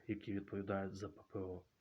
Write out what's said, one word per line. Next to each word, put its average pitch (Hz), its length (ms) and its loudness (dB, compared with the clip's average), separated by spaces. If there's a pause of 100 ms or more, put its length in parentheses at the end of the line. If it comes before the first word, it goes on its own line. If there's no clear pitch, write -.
які 104 260 2
відповідають 98 640 2
за 101 140 -4
П - 120 -14 (100)
П 104 80 0
О, 92 240 -2 (180)